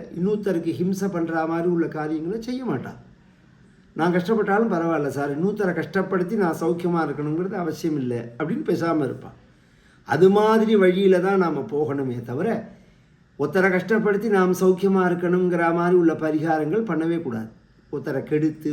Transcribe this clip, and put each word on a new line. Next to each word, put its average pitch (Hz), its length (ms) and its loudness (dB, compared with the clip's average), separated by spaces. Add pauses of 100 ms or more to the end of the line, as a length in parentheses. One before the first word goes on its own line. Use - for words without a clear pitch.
(120)
இன்னொருத்தருக்கு 180 640 -2
ஹிம்சை 190 380 -2
பண்ற 165 360 -2
மாதிரி 170 200 -2
உள்ள 170 200 2
காரியங்களை 156 540 -4
செய்ய 247 240 -8
மாட்டா. 151 280 -6 (1000)
"நான் 170 200 2
கஷ்டப்பட்டாலும் 208 580 2
பரவாயில்ல 165 340 0
சார், 143 240 -4
இன்னொருத்தரை 185 420 -2
கஷ்டப்படுத்தி 180 640 -2
நான் 170 260 0
சௌக்கியமா 170 400 0
இருக்கணுங்கிறது 151 540 -4
அவசியம் 160 400 -4
இல்லை" 123 240 -4 (180)
அப்படின்னு 160 280 -4
பேசாம 160 380 0
இருப்பான். - 340 -8 (720)
அது 156 220 6
மாதிரி 220 460 4
வழியில 185 440 4
தான் 190 240 2
நாம 147 260 -2
போகணுமே 143 520 -2
தவிர, 127 280 -4 (880)
ஒருத்தரை 180 300 2
கஷ்டப்படுத்தி 202 600 0
நாம் 185 240 4
சௌக்கியமா 185 500 2
இருக்கணுங்கிற 175 600 0 (100)
மாதிரி 175 220 2
உள்ள 165 180 6
பரிகாரங்கள் 156 760 0
பண்ணவே 165 320 0
கூடாது. 113 280 -8 (420)
ஒருத்தரை 135 320 -4
கெடுத்து, 151 500 -2